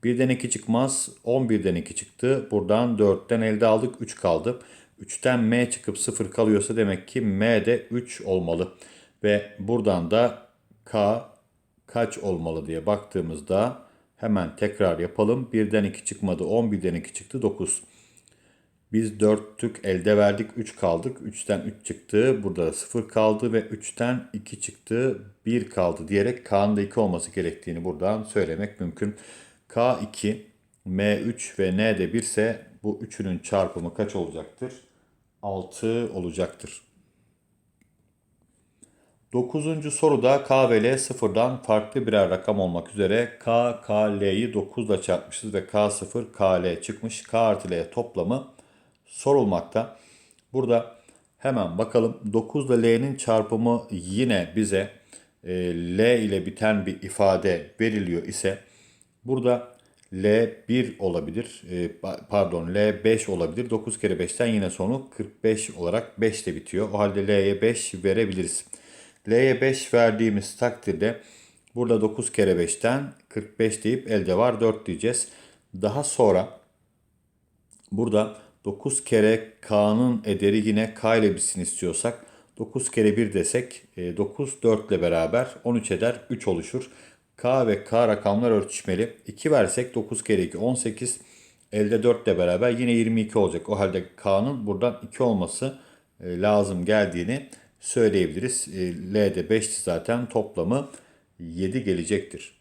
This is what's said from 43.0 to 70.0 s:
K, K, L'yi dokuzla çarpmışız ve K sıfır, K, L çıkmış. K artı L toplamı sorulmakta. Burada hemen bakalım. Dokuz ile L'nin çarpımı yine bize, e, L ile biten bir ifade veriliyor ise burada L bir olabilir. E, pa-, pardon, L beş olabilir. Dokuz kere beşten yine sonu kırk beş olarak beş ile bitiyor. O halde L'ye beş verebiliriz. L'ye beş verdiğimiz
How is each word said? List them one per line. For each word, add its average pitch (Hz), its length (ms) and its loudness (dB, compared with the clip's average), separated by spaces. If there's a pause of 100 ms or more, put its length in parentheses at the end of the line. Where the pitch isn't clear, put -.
K, 117 420 2
K, 107 340 2
L'yi 101 340 0
dokuzla 104 480 -2
çarpmışız - 520 -4
ve 95 120 -2
K 104 240 2
sıfır, 101 420 -6
K, 92 320 2
L 87 180 -2
çıkmış. 113 400 -10
K - 160 -2
artı 107 320 2
L 82 200 -4
toplamı 117 580 -4 (580)
sorulmakta. 113 920 0 (540)
Burada 120 440 0 (420)
hemen 98 400 -2
bakalım. 110 540 0
Dokuz 123 380 -2
ile 117 280 4
L'nin 135 180 -4
çarpımı 117 760 0
yine 95 680 -2
bize, 98 340 0 (540)
e, 90 80 -6 (220)
L 101 480 2
ile 98 240 -2
biten 104 400 0
bir 92 160 -6
ifade 92 680 0 (100)
veriliyor 98 420 0
ise 98 360 -4 (680)
burada 123 540 0 (360)
L 107 400 2 (140)
bir 120 300 0
olabilir. 87 720 -4
E, 90 160 -4
pa-, - 420 -10
pardon, 87 460 0
L 104 300 2
beş 110 240 2
olabilir. 87 420 -4
Dokuz 113 280 -4
kere 107 200 0
beşten 90 280 -2
yine 104 240 0
sonu 123 460 -4
kırk - 280 -12
beş 110 260 2
olarak 90 500 -4
beş 110 220 0
ile 78 140 -6
bitiyor. 98 360 -4
O 101 60 -2
halde 101 280 0
L'ye 98 360 2
beş 113 320 0
verebiliriz. 95 720 -2 (640)
L'ye 127 320 4
beş 131 340 0
verdiğimiz 110 640 4